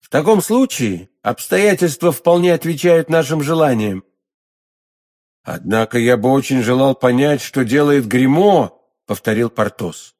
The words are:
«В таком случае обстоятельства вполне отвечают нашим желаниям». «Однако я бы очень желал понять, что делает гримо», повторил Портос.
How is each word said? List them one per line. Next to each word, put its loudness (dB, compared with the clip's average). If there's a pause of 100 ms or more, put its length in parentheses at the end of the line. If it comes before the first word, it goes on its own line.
«В -20
таком 2
случае -2 (120)
обстоятельства 0
вполне 2
отвечают 0
нашим 0
желаниям». -2 (1400)
«Однако -4
я 2
бы -2
очень 0
желал 2
понять, 0
что -4
делает 2
гримо», 2 (320)
повторил -4
Портос. -6